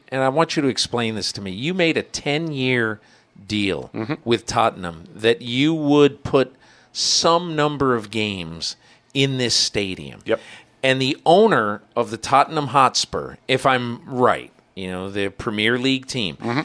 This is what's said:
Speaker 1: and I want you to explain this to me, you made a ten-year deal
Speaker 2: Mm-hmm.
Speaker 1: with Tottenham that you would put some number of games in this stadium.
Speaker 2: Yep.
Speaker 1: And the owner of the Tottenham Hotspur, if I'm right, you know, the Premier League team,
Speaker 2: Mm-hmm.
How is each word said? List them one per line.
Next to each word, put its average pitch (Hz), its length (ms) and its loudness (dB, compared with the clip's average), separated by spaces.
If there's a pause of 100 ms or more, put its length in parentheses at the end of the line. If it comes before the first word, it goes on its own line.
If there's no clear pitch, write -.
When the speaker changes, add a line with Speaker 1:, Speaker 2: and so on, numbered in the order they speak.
Speaker 1:
and 131 140 -2
I 131 80 4
want 160 260 0
you 160 60 0
to 135 60 2
explain 113 480 -2
this 92 160 -6
to 101 100 -10
me, 98 80 -8
you 131 240 -6
made 165 240 2
a 101 40 -2
ten-year 131 960 -2 (480)
deal 98 460 -2
Speaker 2:
Mm-hmm. 110 220 -6 (100)
Speaker 1:
with 113 220 0
Tottenham 95 580 -2 (100)
that 117 280 0
you 131 320 0
would 143 500 4
put 131 300 0 (400)
some 170 600 0
number 147 400 0
of 104 160 -6
games 95 640 -6 (360)
in 139 240 0
this 120 180 0
stadium. 85 720 -4
Speaker 2:
Yep. - 160 0 (420)
Speaker 1:
And 131 200 4
the 131 240 -2
owner 147 560 4 (120)
of 117 160 -2
the 113 60 -8
Tottenham 143 520 2
Hotspur, 104 680 0 (120)
if 131 180 0
I'm 123 400 0
right, 113 440 2 (240)
you 92 160 -8
know, 92 200 -6
the 98 180 -2
Premier 110 500 0
League 131 280 0
team, 98 300 -6
Speaker 2:
Mm-hmm. 120 280 -4